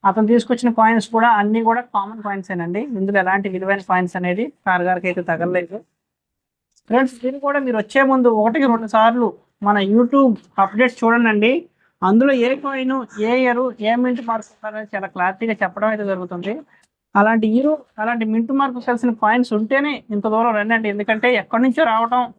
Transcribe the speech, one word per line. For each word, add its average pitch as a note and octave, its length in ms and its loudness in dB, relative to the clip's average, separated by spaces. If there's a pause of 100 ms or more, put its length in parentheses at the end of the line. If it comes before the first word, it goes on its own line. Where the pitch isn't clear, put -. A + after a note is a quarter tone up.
అతను G#3+ 240 2
తీసుకొచ్చిన A#3+ 460 2
కాయిన్స్ A3 360 4
కూడా A3+ 140 4 (120)
అన్నీ G#3+ 280 0
కూడా A#3 120 2 (140)
కామన్ G#3 320 -6
కాయిన్సేనండి. F#3 540 -6 (180)
ఇందులో G3 260 0
ఎలాంటి G3 300 0
విలువైన F#3+ 360 -2
కాయిన్స్ F3+ 300 0
అనేది F3+ 240 -2 (220)
సార్ F3+ 220 2
గారికి F3+ 220 -2
అయితే F3 200 -4
తగలలేదు. F3 460 -2 (1120)
ఫ్రెండ్స్, B3+ 340 2
దీన్ని C4+ 240 -6
కూడా C#4+ 200 0
మీరు A#3+ 160 -2
వచ్చే C4+ 180 -2 (100)
ముందు B3+ 180 4 (120)
ఒకటికి A#3 320 2
రెండు A3+ 220 -2
సార్లు A#3 320 4 (400)
మన G#3 100 2 (180)
YouTube B3 400 4 (280)
అప్‌డేట్స్ A3 400 0
చూడండండి. A3+ 500 2 (560)
అందులో B3+ 240 4 (140)
ఏ - 20 0 (160)
కాయిన్, C4+ 320 -4 (320)
ఏ A#3 40 0 (100)
ఇయర్, B3 180 0 (280)
ఏ A3+ 40 2 (120)
మింట్ B3 240 -2
మార్క్ A3+ 260 -6
ఉంటుందని G#3+ 400 -12
చాలా G3 200 -6
క్లారిటీగా F#3+ 480 -2
చెప్పడం G3 300 -2
అయితే G#3 180 -6
జరుగుతుంది. F3+ 440 -6 (680)
అలాంటి A3 260 2 (100)
ఇయర్, C#4+ 160 2 (300)
అలాంటి A3+ 300 -2
మింట్ A3+ 280 -2
మార్క్ B3 280 -2
కలిసిన A#3+ 220 0 (120)
కాయిన్స్ A#3+ 360 2
ఉంటేనే C4+ 340 -2 (220)
ఇంత G#3 100 -4 (100)
దూరం A#3 240 2
రండి G#3+ 180 0
అండి. A3 180 -2
ఎందుకంటే A3 340 -2 (140)
ఎక్కడి A#3 240 -2
నుంచో C#4+ 260 2
రావటం A#3 300 0 (160)